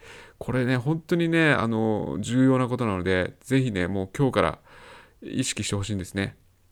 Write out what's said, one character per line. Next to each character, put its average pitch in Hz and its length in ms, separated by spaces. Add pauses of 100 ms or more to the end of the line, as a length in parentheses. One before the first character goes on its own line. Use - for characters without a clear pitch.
(380)
こ - 140
れ 127 120
ね、 127 120
本 147 240
当 - 160
に 170 120
ね、 165 240
あ 110 140
の、 107 540
重 120 240
要 131 140
な 127 100
こ 123 80
と 123 100
な 98 100
の 90 60
で、 92 380
ぜ 135 200
ひ 127 120
ね、 90 160
も 95 160
う 95 120
今 135 140
日 - 40
か 101 80
ら 78 160 (640)
意 - 200
識 110 220
し - 40
て 104 60
ほ 98 80
し 98 80
い 104 60
ん - 20
で 90 60
す - 100
ね。 98 220 (360)